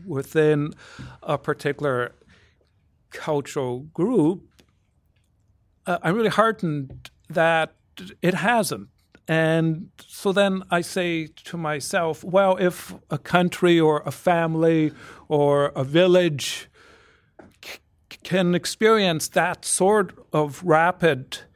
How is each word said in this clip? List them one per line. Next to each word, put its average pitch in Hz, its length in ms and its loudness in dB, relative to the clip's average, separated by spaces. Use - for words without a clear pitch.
within 151 680 0
a 147 160 -4
particular 143 760 -4
cultural 135 720 -4
group, 180 480 2
uh, 175 160 -2
I'm 170 140 0
really 226 120 0
heartened 165 840 -6
that 160 440 -2
it 180 140 0
hasn't. 170 540 -2
And 160 640 0
so - 260 -4
then 190 380 0
I 175 100 0
say 170 460 -4
to - 120 -12
myself, 160 680 -4
"Well, 190 320 2
if 180 380 -4
a 156 80 -4
country 175 600 2
or 156 280 2
a 147 40 -6
family 160 840 0
or 143 380 2
a 139 80 -2
village 170 840 2
c-, - 160 -18
can 175 320 0
experience 185 720 2
that 170 380 -2
sort 196 500 2
of 151 320 -2
rapid 165 760 2